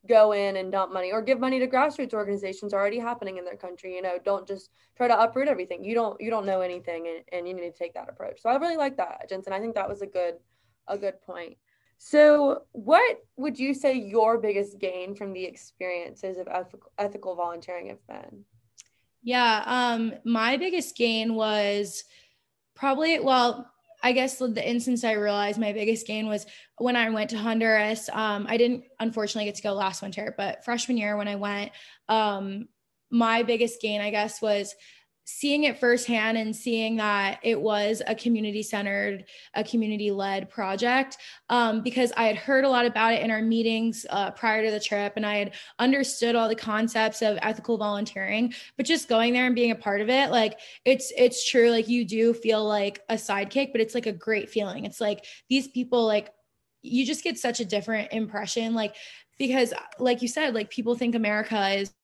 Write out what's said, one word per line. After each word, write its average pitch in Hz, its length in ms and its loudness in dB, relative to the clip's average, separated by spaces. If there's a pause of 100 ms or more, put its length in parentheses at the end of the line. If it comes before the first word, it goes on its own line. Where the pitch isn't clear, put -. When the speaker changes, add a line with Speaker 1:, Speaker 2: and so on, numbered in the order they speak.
Speaker 1:
go 214 260 8
in 202 240 0
and 185 140 -4
dump 190 220 0
money 185 200 -4
or 226 100 0
give 247 180 2
money 262 180 0
to 254 80 2
grassroots 262 460 0
organizations 202 640 -4
already 208 240 0
happening 226 400 -6
in 180 80 -12
their 175 100 -10
country. 180 380 -12
You 185 80 -8
know, 180 200 -4
don't 196 240 -2
just 196 220 -10 (300)
try 247 100 2
to 226 100 6
uproot 233 300 2
everything. 180 340 -4
You 214 120 -6
don't, 226 260 -2
you 220 80 -6
don't 220 160 -2
know 190 160 0
anything, 175 480 -6
and, 165 240 -10
and 175 160 -6
you 185 60 -8
need 175 180 -8
to - 0 -
take 170 220 -10
that - 160 -12
approach. - 320 -12
So 226 80 0
I 262 60 4
really 330 200 0
like 277 220 -2
that, - 320 -8
Jensen. 190 240 -8
I 202 60 -4
think 226 160 -6
that 196 120 -2
was 202 140 -8
a 196 40 -6
good, 175 280 -4 (540)
a 202 100 -6
good 196 240 -6
point. 175 340 -14 (400)
So 294 760 6
what 320 500 4 (140)
would 277 220 -4
you 269 140 -2
say 269 220 0
your 220 420 2
biggest 202 420 -2
gain 185 360 -6
from 202 180 -10
the 185 120 -8
experiences 180 920 -8
of 185 120 -10
ethical, - 500 -10
ethical 202 360 -6
volunteering 170 540 -8
have - 180 -18
been? - 380 -18 (800)
Speaker 2:
Yeah, 240 420 2
um, 233 480 0 (100)
my 233 360 2
biggest 349 380 -4
gain 226 380 0
was 208 680 0 (720)
probably, 294 440 2
well, 254 500 2 (320)
I 247 100 4
guess 262 240 0
the 226 320 -2
instance 240 340 0
I 226 100 0
realized 208 460 0
my 214 140 0
biggest 220 340 -2
gain 214 200 -4
was 208 180 -4 (320)
when 247 180 0
I 226 140 2
went 220 220 -2
to 226 80 -4
Honduras. 220 720 2
Um, 208 380 -2
I 226 80 0
didn't, 240 260 2 (160)
unfortunately, 220 460 -2
get 202 80 -6
to - 80 -12
go 202 100 -2
last 196 300 -4
winter, 202 340 -8
but - 260 -6
freshman 240 360 -2
year 208 180 0
when 208 100 -2
I 202 100 -4
went, 202 360 -4 (380)
um, 208 580 0 (420)
my 233 340 4
biggest 233 360 0
gain, 208 220 -2
I 208 80 -4
guess, 214 320 -2
was 202 320 0 (520)
seeing 294 380 0
it 262 140 2
firsthand 240 580 2
and 220 180 -4
seeing 226 420 -2
that 202 460 0
it 226 160 0
was 208 480 0
a 220 80 -2
community-centered, 208 1120 -2 (300)
a 208 100 -2
community-led 202 840 -2
project, 240 680 0 (320)
um, 226 340 2
because 247 320 0
I 233 100 2
had 208 120 2
heard 269 300 2
a - 20 4
lot 247 160 4
about 233 300 2
it - 80 0
in 220 80 0
our 220 100 0
meetings, 226 680 0
uh, 196 220 -2
prior 220 340 0
to 220 40 2
the 208 80 -2
trip, 202 380 -2
and 214 80 -2
I 208 120 0
had 202 180 -2 (240)
understood 254 560 2
all 226 120 4
the 220 80 0
concepts 220 680 0
of 214 180 2
ethical 220 380 -2
volunteering, 208 760 -2 (240)
but 254 80 -2
just - 240 0
going 233 240 4
there 254 140 2
and 247 80 4
being 233 160 4
a 226 60 0
part 202 260 -2
of 214 80 0
it, 269 200 4
like, 220 300 2 (240)
it's, 262 320 4
it's 247 320 4
true, 233 220 6
like, 226 180 2
you 240 160 2
do 226 300 4
feel 220 280 2
like 208 460 0
a 226 60 0
sidekick, 220 580 -2
but 233 80 0
it's, 220 140 0
like, 240 120 -2
a 214 60 -2
great 214 380 -2
feeling. 202 340 -4
It's - 160 -12
like, 208 240 -2 (240)
these 262 200 2
people, 240 380 0
like, 208 280 0 (480)
you 247 240 0
just - 180 -4
get 339 140 -4
such 240 220 -2
a 233 40 -2
different 208 480 -4
impression, 220 600 -4
like, 214 200 -2 (440)
because, 254 340 2 (260)
like 247 220 2
you 247 80 -2
said, 277 260 -2
like, 214 140 -4
people 240 260 -2
think 240 200 -2
America 214 560 0
is 196 340 -2